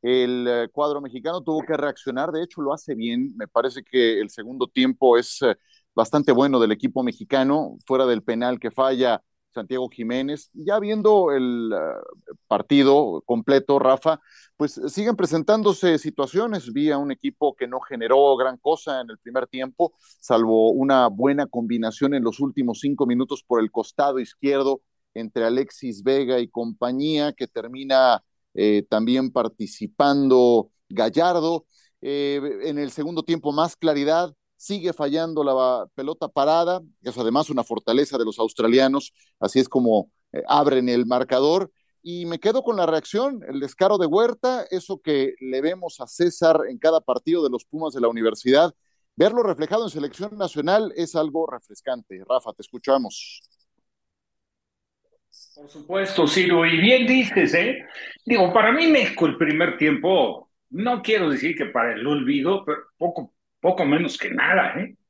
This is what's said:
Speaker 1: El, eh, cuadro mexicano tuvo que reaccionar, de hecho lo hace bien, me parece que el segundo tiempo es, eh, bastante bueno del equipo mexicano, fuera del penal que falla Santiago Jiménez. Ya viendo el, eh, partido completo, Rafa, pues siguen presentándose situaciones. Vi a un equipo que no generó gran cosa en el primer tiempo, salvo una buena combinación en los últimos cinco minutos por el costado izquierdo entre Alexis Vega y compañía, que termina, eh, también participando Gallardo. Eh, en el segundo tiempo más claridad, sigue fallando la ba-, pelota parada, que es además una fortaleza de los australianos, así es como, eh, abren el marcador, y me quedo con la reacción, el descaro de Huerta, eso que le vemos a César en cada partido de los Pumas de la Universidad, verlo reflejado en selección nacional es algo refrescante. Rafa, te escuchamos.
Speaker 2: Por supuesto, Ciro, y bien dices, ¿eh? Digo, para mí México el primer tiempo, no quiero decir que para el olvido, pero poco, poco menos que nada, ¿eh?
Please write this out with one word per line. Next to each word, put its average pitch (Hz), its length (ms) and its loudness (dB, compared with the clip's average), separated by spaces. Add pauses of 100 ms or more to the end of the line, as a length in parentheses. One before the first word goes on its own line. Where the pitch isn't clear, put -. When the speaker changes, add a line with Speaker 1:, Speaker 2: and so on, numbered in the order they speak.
Speaker 1:
El, 123 440 0
eh, 120 240 -2
cuadro 147 280 -2
mexicano 143 420 -10
tuvo 156 220 -4
que 156 140 -4
reaccionar, 143 540 -6
de 160 120 -6
hecho 170 180 -12
lo 139 120 -4
hace 156 220 -10
bien, 117 400 -4
me 110 120 -12
parece 123 360 -4
que 113 360 2
el 104 100 -4
segundo 123 380 -8
tiempo 127 500 4
es, - 240 -2
eh, 120 140 2 (380)
bastante 127 380 2
bueno 131 280 4
del 110 120 4
equipo 123 320 -4
mexicano, 131 840 -2
fuera 131 200 2
del 117 180 0
penal 120 360 -2
que 113 120 -8
falla 127 500 0 (320)
Santiago 123 360 -8
Jiménez. 131 640 -8
Ya 175 260 -2
viendo 208 520 2
el, 123 420 -2
eh, 73 600 -8 (140)
partido 135 760 4
completo, 135 520 2
Rafa, 135 420 2 (380)
pues 151 300 -4
siguen 208 280 -2
presentándose 185 840 0
situaciones. 156 760 -4
Vi 143 160 0
a 143 80 0
un 143 140 -4
equipo 139 440 -4
que 123 120 -6
no 127 120 -8
generó 131 580 2
gran 127 200 -2
cosa 139 440 -4
en 120 80 -14
el 110 80 -18
primer 127 300 -8
tiempo, 131 460 -6 (260)
salvo 110 520 4
una 135 360 2
buena 135 400 0
combinación 117 680 -4
en 131 100 -2
los 113 160 -4
últimos 127 400 -4
cinco 143 260 -2
minutos 123 380 -4
por 117 180 0
el 110 100 -2
costado 131 480 -2
izquierdo 135 640 -2 (320)
entre 113 320 -4
Alexis 120 580 -4
Vega 131 360 0
y 120 80 -4
compañía, 131 840 -4
que 123 140 -8
termina, 131 760 0 (300)
eh, 104 360 2
también 120 420 0
participando 123 1400 2 (200)
Gallardo. 160 760 0 (360)
Eh, 143 380 -4 (240)
en 147 140 -6
el 143 140 -6
segundo 160 320 -6
tiempo 147 280 -2
más 160 240 0
claridad, 156 580 0 (240)
sigue 180 360 -6
fallando 156 500 -2
la 139 100 0
ba-, 127 420 0
pelota 143 320 -8
parada, 170 540 0 (200)
que - 80 -10
es 120 80 -12
además 123 320 0
una 127 140 -4
fortaleza 117 540 -2
de 117 80 0
los 107 120 -8
australianos, 127 760 0 (260)
así 101 200 0
es 127 80 2
como, 113 440 2 (220)
eh, - 140 -6
abren 139 400 2
el 120 200 2
marcador, 131 640 0 (320)
y 175 220 -10
me 170 140 -8
quedo 226 240 0
con 233 140 -2
la 175 100 0
reacción, 214 600 -2
el 139 120 -8
descaro 190 400 0
de 175 80 2
Huerta, 233 640 0
eso 185 300 -8
que 139 380 -2
le 131 220 -6
vemos 170 400 -6
a 123 60 -12
César 160 600 2
en 123 120 -12
cada 160 200 4
partido 156 440 -2
de 139 80 2
los 123 120 -6
Pumas 156 300 -8
de 131 80 -4
la 117 60 4
Universidad, 117 680 2 (420)
verlo 220 280 4
reflejado 185 400 -2
en 190 80 -8
selección 156 440 -8
nacional 185 600 0
es 165 200 -4
algo 160 300 -2
refrescante. 113 840 -12
Rafa, 117 260 -2
te 104 100 -18
escuchamos. - 800 -4 (2000)
Speaker 2:
Por 147 140 -20
supuesto, 170 580 0
Ciro, 175 380 4
y 165 140 2
bien 240 260 6
dices, 202 480 2
¿eh? 202 320 0 (400)
Digo, 196 260 4
para 220 200 4
mí 320 160 2
México 240 400 4
el 143 100 -2
primer 156 400 0
tiempo, 151 720 0 (220)
no 226 320 -4
quiero 202 260 0
decir 147 260 -2
que 147 100 -4
para 117 280 -2
el 110 140 -6
olvido, 147 580 0
pero 151 140 -4 (180)
poco, - 360 -6 (260)
poco 180 260 0
menos 151 320 0
que - 140 -8
nada, - 500 0
¿eh? - 140 -10 (140)